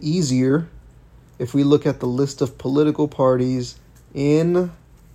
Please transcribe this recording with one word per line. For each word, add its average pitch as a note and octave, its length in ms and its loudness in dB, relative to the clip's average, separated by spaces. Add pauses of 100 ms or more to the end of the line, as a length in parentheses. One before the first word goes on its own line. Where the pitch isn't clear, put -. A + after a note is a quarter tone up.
easier D3 640 0 (680)
if B2 160 -8
we C#3 80 4
look D3 240 4
at C3 120 -2
the C3 60 -6
list C#3 380 -2
of - 160 -6
political D3+ 480 0
parties B2+ 720 0 (340)
in E3 580 0 (440)